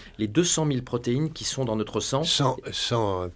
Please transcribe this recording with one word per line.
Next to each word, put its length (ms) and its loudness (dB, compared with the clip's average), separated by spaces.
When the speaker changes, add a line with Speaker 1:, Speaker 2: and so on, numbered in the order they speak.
Speaker 1:
les 100 0
deux 160 2
cent 220 2
mille 180 0
protéines 460 0
qui 140 -10
sont 200 -2
dans 120 0
notre 240 -2
sang. 220 0
Speaker 2:
Sans, 360 2
sans 640 0